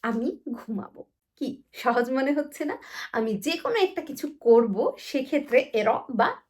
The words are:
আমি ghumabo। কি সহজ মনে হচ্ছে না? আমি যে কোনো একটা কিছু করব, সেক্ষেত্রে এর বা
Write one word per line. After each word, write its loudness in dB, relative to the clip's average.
আমি 0
ghumabo। -10
কি -4
সহজ 2
মনে 0
হচ্ছে -6
না? -6
আমি 0
যে 0
কোনো 0
একটা -4
কিছু -8
করব, 8
সেক্ষেত্রে 2
এর 2
বা 4